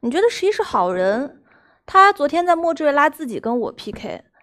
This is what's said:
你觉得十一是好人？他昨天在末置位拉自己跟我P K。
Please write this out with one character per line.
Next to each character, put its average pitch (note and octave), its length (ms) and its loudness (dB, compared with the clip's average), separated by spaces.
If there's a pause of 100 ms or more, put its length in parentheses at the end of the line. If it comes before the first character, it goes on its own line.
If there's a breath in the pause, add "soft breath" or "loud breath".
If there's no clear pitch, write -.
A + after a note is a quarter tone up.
你 A#3+ 100 -4
觉 D4+ 80 0
得 A4+ 100 4
十 - 160 -4
一 G4+ 60 2
是 G#4+ 100 -4
好 F#3+ 300 0
人？ G3 500 -2 (440 soft breath)
他 G4 280 6
昨 D4 140 -2
天 D#4+ 180 -2
在 F4 100 4
末 E4 180 -2
置 D#4 120 -4
位 D4 60 4
拉 C#4+ 180 4
自 D4+ 160 -8
己 A3 140 -8
跟 A#3 220 -2
我 G#3 100 -6
P - 200 -14
K。 - 340 -14 (180)